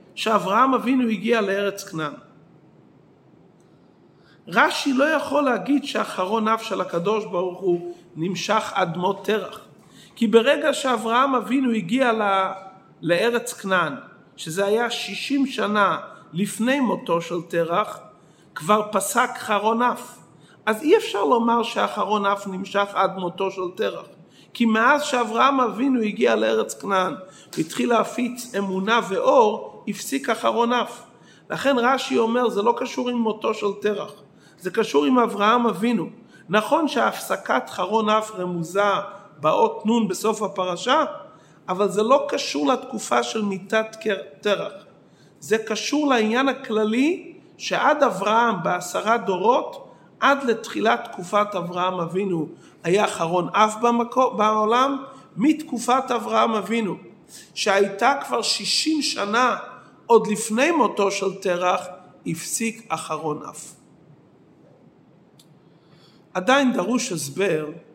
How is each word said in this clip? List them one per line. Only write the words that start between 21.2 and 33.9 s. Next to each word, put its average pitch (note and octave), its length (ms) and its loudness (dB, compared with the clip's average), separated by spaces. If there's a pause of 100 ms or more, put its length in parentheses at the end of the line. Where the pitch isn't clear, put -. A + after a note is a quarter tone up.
לומר A#3 380 4
שהחרון G3+ 640 0
אף G3+ 200 0
נמשך G3 480 -2
עד F#3 220 2
מותו F#3 340 -4
של F#3+ 120 -8 (140)
תרח, G3 300 -6 (480)
כי A#3 100 2
מאז A#3 380 4
שאברהם B3 580 2
אבינו A#3+ 420 0
הגיע A3 340 2
לארץ G#3 380 0
כנען F#3 400 0 (420)
והתחיל A#3 320 -2
להפיץ A#3+ 680 -2
אמונה G3 500 0
ואור, G#3+ 800 2
הפסיק - 420 -6
החרון A3+ 420 2
אף. A#3+ 300 -4 (480)
לכן C4 280 0
רש"י B3+ 400 0
אומר, A#3 300 2
זה G3+ 140 -2
לא A#3 140 2
קשור B3+ 320 -4
עם B3 80 -2
מותו A3 380 -2
של G#3 120 -4 (140)
תרח, G3+ 320 -4 (460)